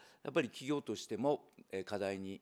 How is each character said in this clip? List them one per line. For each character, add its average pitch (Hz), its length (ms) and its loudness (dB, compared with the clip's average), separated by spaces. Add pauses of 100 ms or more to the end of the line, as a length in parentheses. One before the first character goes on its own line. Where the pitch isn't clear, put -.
(220)
や - 80 -2
っ - 20 -12
ぱ 160 100 6
り 117 60 2
企 - 180 -10
業 143 160 2
と 107 140 -2
し - 100 -8
て 110 100 -2
も、 135 360 2 (180)
え 95 100 -2
ー、 92 40 -4
課 104 140 -2
題 98 200 0
に、 95 240 -6